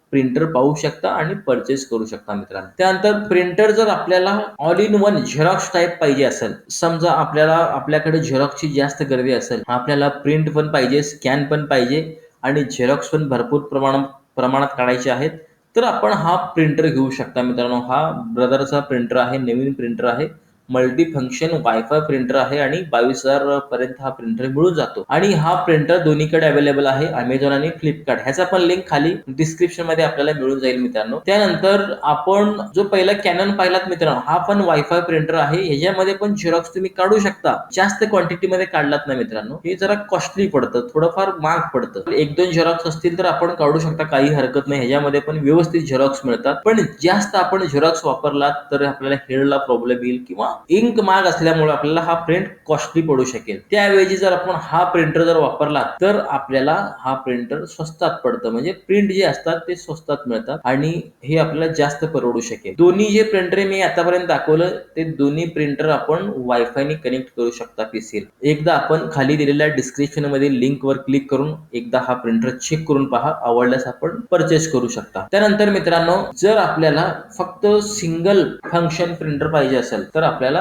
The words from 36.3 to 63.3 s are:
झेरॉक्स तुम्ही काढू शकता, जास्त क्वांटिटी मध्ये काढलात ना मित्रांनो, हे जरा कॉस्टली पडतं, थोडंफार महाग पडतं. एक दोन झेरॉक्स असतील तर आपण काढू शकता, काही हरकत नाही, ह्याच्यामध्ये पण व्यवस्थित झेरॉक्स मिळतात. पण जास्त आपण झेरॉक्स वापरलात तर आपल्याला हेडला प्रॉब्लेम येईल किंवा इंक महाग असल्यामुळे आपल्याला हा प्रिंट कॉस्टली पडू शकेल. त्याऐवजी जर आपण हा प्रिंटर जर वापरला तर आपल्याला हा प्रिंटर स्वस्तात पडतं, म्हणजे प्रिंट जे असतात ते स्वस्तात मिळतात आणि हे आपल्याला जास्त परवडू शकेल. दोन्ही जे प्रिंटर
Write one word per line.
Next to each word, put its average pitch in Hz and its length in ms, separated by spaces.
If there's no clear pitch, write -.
झेरॉक्स 170 400
तुम्ही 185 160
काढू 196 280
शकता, 196 380
जास्त 202 320
क्वांटिटी 185 420
मध्ये 185 200
काढलात 147 400
ना 139 80
मित्रांनो, 110 400
हे 180 100
जरा 196 200
कॉस्टली 190 380
पडतं, 123 460
थोडंफार 175 360
महाग 160 340
पडतं. - 380
एक 147 240
दोन 180 140
झेरॉक्स 165 360
असतील 170 320
तर 185 60
आपण 170 300
काढू 156 240
शकता, 156 260
काही 147 300
हरकत 135 340
नाही, 139 120
ह्याच्यामध्ये 143 400
पण 156 180
व्यवस्थित 160 500
झेरॉक्स 135 360
मिळतात. 127 300
पण 220 160
जास्त 202 340
आपण 185 300
झेरॉक्स 156 380
वापरलात 143 480
तर 139 120
आपल्याला 139 320
हेडला 139 260
प्रॉब्लेम 123 480
येईल 123 240
किंवा - 240
इंक 220 320
महाग 190 240
असल्यामुळे 160 480
आपल्याला 151 280
हा 165 140
प्रिंट 170 320
कॉस्टली 156 360
पडू 135 220
शकेल. 107 340
त्याऐवजी 196 460
जर 185 160
आपण 180 220
हा 160 300
प्रिंटर 165 400
जर 165 120
वापरला 147 460
तर 202 180
आपल्याला 135 460
हा 131 140
प्रिंटर 127 500
स्वस्तात - 460
पडतं, - 260
म्हणजे 135 220
प्रिंट 196 260
जे 196 100
असतात 165 360
ते 180 80
स्वस्तात 151 400
मिळतात 120 380
आणि 139 280
हे 156 140
आपल्याला 160 340
जास्त 160 320
परवडू 123 360
शकेल. - 380
दोन्ही 180 280
जे 208 160
प्रिंटर 190 420